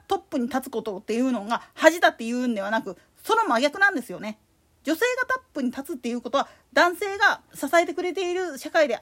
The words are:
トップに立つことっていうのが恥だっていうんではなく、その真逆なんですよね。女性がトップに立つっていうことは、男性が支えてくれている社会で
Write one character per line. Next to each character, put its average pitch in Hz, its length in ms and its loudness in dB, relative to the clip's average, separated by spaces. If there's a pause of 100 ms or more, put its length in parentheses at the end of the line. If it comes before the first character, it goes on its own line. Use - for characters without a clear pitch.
ト 392 80 0
ッ 392 40 -2
プ - 180 -8
に 240 100 -2
立 269 140 -2
つ 269 80 -12
こ 226 120 -6
と 202 160 -8
っ - 40 -12
て - 120 -6
い 233 60 0
う 262 120 2
の 214 140 -4
が 226 180 -4 (100)
恥 320 260 6
だ 339 100 6
っ 320 60 -6
て - 80 -10
い 226 80 -4
う 247 160 -2
ん 240 80 -2
で 196 60 -6
は 196 100 -6
な 226 100 0
く、 190 160 -12 (260)
そ 427 120 0
の 453 100 2
真 240 160 2
逆 294 180 0
な 403 100 6
ん 381 60 -4
で 262 60 -2
す - 100 -12
よ 170 80 -10
ね。 214 200 -12 (440)
女 320 120 0
性 320 60 -4 (200)
が 494 60 0
ト 523 120 0
ッ - 40 -18 (100)
プ 294 100 -4
に 254 80 -2
立 277 240 -8
つ - 20 -10
っ - 0 -
て 247 120 -6
い 233 40 -4
う 240 80 -6
こ 247 80 -12
と - 80 0
は、 165 100 0 (260)
男 339 240 4
性 403 200 -6
が 403 240 2 (120)
支 - 120 -8 (100)
え 339 100 6
て 339 80 -8
く 359 80 -6
れ 359 120 -2
て 359 180 -2
い - 20 -2
る 359 240 -4
社 302 120 -10
会 320 180 4
で 233 140 -2